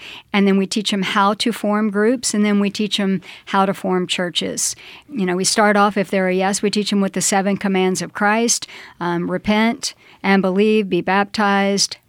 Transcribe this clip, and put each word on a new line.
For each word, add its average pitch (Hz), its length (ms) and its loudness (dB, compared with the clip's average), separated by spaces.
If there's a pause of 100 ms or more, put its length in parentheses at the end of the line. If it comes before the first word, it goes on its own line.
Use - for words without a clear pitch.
(320)
and 202 160 4
then 196 100 4
we 196 80 2
teach - 260 -4
them 196 120 -2
how 202 320 2
to 233 160 -2
form 208 400 0
groups, 220 420 0
and 208 120 2
then 202 160 2
we 202 80 0
teach 202 280 -4
them 190 240 -2 (260)
how 196 180 2
to 196 80 0
form 185 340 -2
churches. - 680 -4 (380)
You 196 140 -2
know, 180 100 0
we 185 80 -2
start 208 320 2
off, 202 220 2
if 196 120 -2
they're 190 200 0
a 185 40 0
yes, 190 280 0
we 208 100 0
teach 208 200 -2
them 202 100 2
with 190 120 -2
the 185 80 -4
seven 196 360 0
commands 185 440 0
of 165 120 -10
Christ, 220 540 0 (340)
um, 175 280 -2
repent 214 640 0 (300)
and 196 180 4
believe, 202 480 2
be 175 120 0
baptized, 202 960 0 (120)